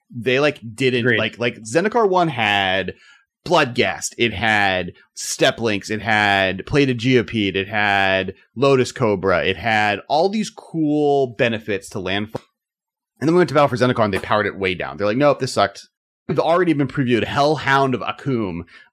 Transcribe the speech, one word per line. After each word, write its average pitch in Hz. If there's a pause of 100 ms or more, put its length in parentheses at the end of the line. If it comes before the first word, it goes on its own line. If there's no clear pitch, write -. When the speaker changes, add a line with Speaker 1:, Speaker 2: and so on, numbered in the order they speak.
(100)
Speaker 1:
They, 127
like, 147 (160)
didn't, 127
Speaker 2:
Agreed. 117
Speaker 1:
like, 110
like, 120
Zendikar 196
one 180
had 101 (500)
Bloodghast, 123
it 113
had 98 (220)
Steplinks, -
it 107
had 98
Plated 135
Geopede, 110
it 98
had 95 (240)
Lotus 131
Cobra, 95
it 95
had 107
all 165
these 214
cool 147
benefits 107
to 107
Landfall. 98 (800)
And 139
then 165
we 180
went 170
to 131
Battle 147
for 123
Zendikar 123
and 101
they 90
powered 107
it 92
way 92
down. 73
They're 98
like, 110
"Nope, 143
this 127
sucked." - (380)
We've 156
already 170
been 139
previewed 120
Hellhound 135
of 104
Akoum, 101 (300)